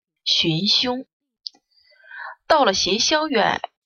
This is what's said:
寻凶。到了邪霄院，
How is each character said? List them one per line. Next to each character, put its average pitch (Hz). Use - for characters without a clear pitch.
寻 170
凶。 254
到 294
了 190
邪 -
霄 311
院， 208